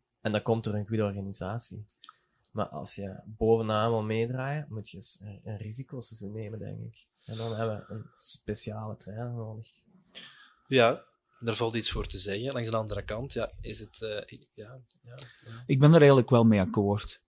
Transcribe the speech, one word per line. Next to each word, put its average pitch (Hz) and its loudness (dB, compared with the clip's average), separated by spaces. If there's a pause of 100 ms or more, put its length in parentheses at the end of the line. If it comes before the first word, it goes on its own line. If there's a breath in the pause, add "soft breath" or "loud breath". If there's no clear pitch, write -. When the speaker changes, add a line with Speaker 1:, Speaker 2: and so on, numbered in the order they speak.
(220)
Speaker 1:
En 110 -4
dan 104 0
komt 113 0
er 104 -4
een 104 -4
goede 107 0
organisatie. 101 -8 (640 soft breath)
Maar 107 -4
als - -10
je 98 -10 (100)
bovenaan 110 2
wil 113 0
meedraaien, 127 -4
moet 107 -12
je 90 -16
eens - -12
een, 101 -16
een 107 -10
risicoseizoen 110 -12
nemen, 107 -10
denk 101 -10
ik. 113 -16 (200)
En 110 -12
dan 113 -6
hebben 110 -4 (100)
we - -14
een 110 -12 (100)
speciale 107 -8
trainer 113 -12
nodig. 110 -12 (1000 loud breath)
Speaker 2:
Ja, 127 4 (360)
daar 117 -4
valt 113 -2
iets 113 -2
voor 104 -4
te 101 -10
zeggen. 101 -4
Langs 117 -6
de 113 -2
andere 104 -6
kant, 120 -8
ja, 113 -4 (100)
is 110 -8
het, - -14
eh, 107 -10 (160)
ja, 113 -18 (220)
ja, 120 -20 (300 loud breath)
ja. 113 -16
Speaker 3:
Ik 139 4
ben 147 10
er 170 12
eigenlijk 139 10
wel 117 8
mee 107 8
akkoord. 101 0